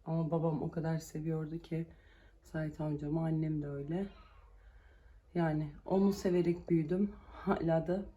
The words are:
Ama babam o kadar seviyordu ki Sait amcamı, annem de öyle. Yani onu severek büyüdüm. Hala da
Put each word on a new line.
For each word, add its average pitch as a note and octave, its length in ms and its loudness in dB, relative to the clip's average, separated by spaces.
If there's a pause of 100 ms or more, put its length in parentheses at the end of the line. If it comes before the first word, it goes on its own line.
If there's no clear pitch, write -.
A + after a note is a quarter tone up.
Ama D#3+ 260 0
babam D#3+ 320 0
o E3 80 -2
kadar D#3+ 280 -2
seviyordu D#3 600 -4
ki E3 280 -4 (560)
Sait D#3 380 -6
amcamı, D3+ 400 -2
annem D#3 420 0
de C#3+ 40 -6
öyle. C#3+ 400 -4 (1300)
Yani D3+ 380 0 (120)
onu G3 280 4
severek F3 580 2
büyüdüm. F3 420 2 (200)
Hala E3 540 2
da F#3+ 180 0 (120)